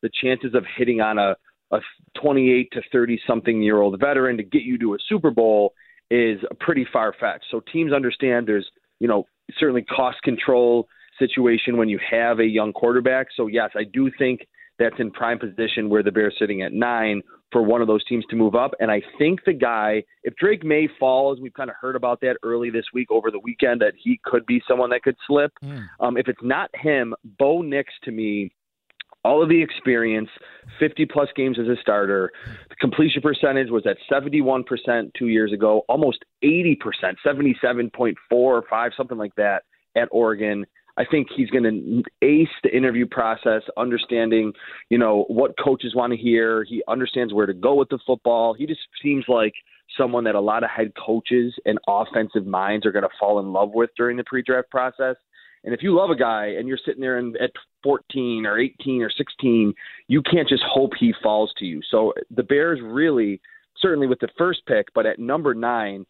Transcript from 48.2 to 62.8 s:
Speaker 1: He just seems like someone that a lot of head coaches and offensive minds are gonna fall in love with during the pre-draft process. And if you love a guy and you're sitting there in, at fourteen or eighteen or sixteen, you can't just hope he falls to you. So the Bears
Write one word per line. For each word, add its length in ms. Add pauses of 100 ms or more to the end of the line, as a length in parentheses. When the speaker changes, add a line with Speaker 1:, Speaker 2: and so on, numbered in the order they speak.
Speaker 1:
He 100
just 160 (220)
seems 240
like 260 (440)
someone 260
that 120
a 60
lot 220
of 80
head 240
coaches 580 (120)
and 120 (100)
offensive 600
minds 400
are 40
gonna 160 (120)
fall 200
in 140
love 200
with 220
during 220
the 60
pre-draft 480
process. 440 (480)
And 120
if 80
you 120
love 140
a 60
guy 320 (100)
and 100
you're 160
sitting 180
there 180
in, 200
at 120 (320)
fourteen 600
or 140
eighteen 420
or 100
sixteen, 640 (340)
you 160
can't 260
just 140
hope 360
he 140 (100)
falls 360
to 60
you. 240
So 240 (180)
the 120
Bears 380